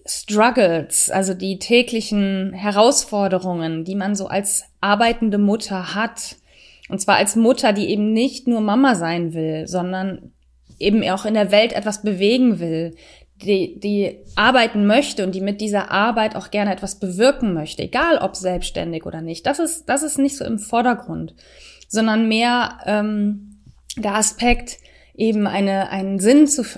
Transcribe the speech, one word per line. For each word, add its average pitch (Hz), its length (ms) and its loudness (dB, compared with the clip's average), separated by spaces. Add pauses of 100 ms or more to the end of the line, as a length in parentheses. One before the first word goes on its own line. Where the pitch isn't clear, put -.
Struggles, 208 1040 2
also 190 240 0
die 190 240 -6
täglichen 202 960 0
Herausforderungen, 185 1300 0
die 190 120 -8
man 202 200 -2
so 196 120 -6
als - 380 -2 (140)
arbeitende 214 600 2
Mutter 202 560 0
hat. 226 400 -6 (520)
Und 190 140 -6
zwar 202 140 4
als 202 200 2
Mutter, 226 380 4
die 202 160 -2
eben 214 240 0
nicht 247 340 0
nur 233 140 0
Mama 240 320 4
sein 170 400 -2
will, 156 340 -4
sondern 185 680 -6 (440)
eben 202 320 2
auch 190 160 -2
in 214 80 -2
der 202 180 2
Welt 214 220 6
etwas 208 300 -4
bewegen 208 560 2
will, 165 340 -4 (480)
die, 196 380 0
die 202 400 -2 (160)
arbeiten 226 500 2
möchte 220 400 2
und 185 80 -4
die 190 80 -6
mit 202 200 -4
dieser 208 280 -2
Arbeit 214 460 0
auch - 160 -12
gerne 208 220 0
etwas - 260 -10
bewirken 208 560 2
möchte, 156 260 -8
egal 311 380 0
ob - 160 -4
selbstständig 175 720 -6
oder 165 140 -10
nicht. 165 260 -6
Das 285 100 0
ist, 330 320 -4
das 277 140 0
ist 294 160 -4
nicht 277 180 0
so - 80 -8
im 226 140 -4
Vordergrund, 202 760 -2 (540)
sondern 220 400 2
mehr, 233 580 0
ähm, 208 760 -2 (360)
der 214 160 -4
Aspekt, 240 640 0 (380)
eben 214 320 2
eine, 196 420 0
einen 190 300 -4
Sinn 277 280 8
zu, 269 160 0 (140)